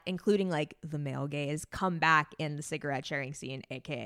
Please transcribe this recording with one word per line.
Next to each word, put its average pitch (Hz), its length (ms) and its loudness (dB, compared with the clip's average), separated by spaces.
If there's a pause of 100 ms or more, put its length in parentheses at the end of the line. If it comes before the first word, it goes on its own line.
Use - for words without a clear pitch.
including, 190 420 2
like, 151 340 0
the 156 140 -6
male 139 300 -2
gaze, 147 380 -4
come 180 340 -2
back 160 400 6
in 151 160 -2
the 147 80 -6
cigarette 143 420 -4
sharing 139 300 -4
scene, 131 380 -8
A 131 80 -8
K - 120 -8 (140)